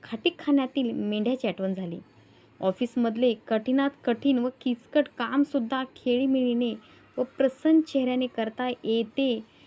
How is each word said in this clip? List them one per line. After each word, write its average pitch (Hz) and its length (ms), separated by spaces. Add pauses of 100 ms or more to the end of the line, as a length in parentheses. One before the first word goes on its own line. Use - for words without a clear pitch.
खाटीकखान्यातील 262 880
मेंढ्याची 214 560
आठवण 190 260
झाली. 180 260 (600)
ऑफिसमधले 233 720
कठीणात 247 560 (160)
कठीण 247 340
व 247 100 (120)
किचकट 269 440 (120)
कामसुद्धा 262 640
खेळीमेळीने 247 920 (420)
व 254 60
प्रसन्न 277 580
चेहऱ्याने 254 460
करता 233 420
येते 226 760 (240)